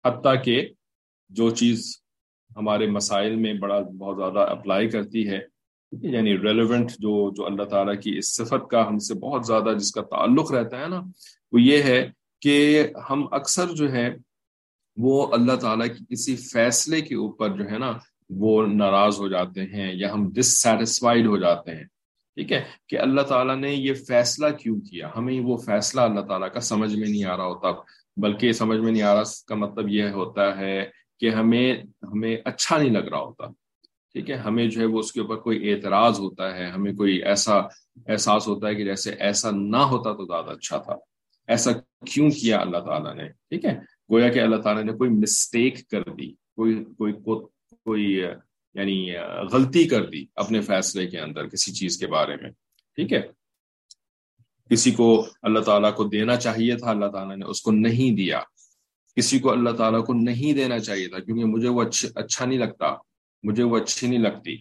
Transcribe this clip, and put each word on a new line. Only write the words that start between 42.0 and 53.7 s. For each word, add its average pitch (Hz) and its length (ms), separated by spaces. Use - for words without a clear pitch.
کیوں 147 240
کیا 107 300
اللہ 90 180
تعالیٰ 76 360
نے، 78 140
ٹھیک - 360
ہے۔ 247 100
گویا 120 180
کہ 120 100
اللہ 113 180
تعالیٰ 107 280
نے 110 80
کوئی 127 180
مسٹیک 117 800
کر 95 140
دی، 67 300
کوئی، 110 520
کوئی 107 140
کو-، 107 400
کوئی، 107 180
یعنی، 98 200
غلطی 131 360
کر 110 180
دی 71 180
اپنے 107 260
فیصلے 95 460
کے 90 140
اندر 76 280
کسی - 240
چیز 90 260
کے 90 80
بارے 73 300
میں، - 140
ٹھیک 196 140
ہے، 117 80